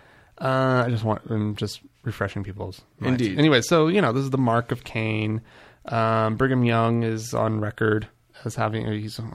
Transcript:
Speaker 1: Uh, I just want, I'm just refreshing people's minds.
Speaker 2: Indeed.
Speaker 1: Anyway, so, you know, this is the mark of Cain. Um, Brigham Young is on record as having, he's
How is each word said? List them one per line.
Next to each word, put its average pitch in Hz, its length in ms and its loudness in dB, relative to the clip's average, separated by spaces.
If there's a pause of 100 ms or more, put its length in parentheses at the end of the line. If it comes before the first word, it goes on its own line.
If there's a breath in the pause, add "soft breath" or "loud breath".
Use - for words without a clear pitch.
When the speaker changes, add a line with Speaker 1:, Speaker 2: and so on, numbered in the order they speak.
(380 soft breath)
Speaker 1:
Uh, 131 480 2
I 123 40 -2
just 113 140 -2
want, 107 260 0
I'm 107 260 -2
just - 240 -6 (240)
refreshing 104 400 -4
people's 95 360 -12 (200)
minds. 127 200 0
Speaker 2:
Indeed. 101 180 0
Speaker 1:
Anyway, 143 220 6
so, 160 280 4
you 196 120 2
know, 127 120 2
this 135 120 0
is 135 60 -6
the 139 80 0
mark 120 340 2
of 120 120 -8
Cain. 110 580 -4 (440 soft breath)
Um, 110 500 0
Brigham 127 280 2
Young 117 380 2
is 113 320 -4
on 110 260 0
record 107 480 0 (360)
as 117 100 -6
having, 110 380 -2
he's 107 280 -6 (140)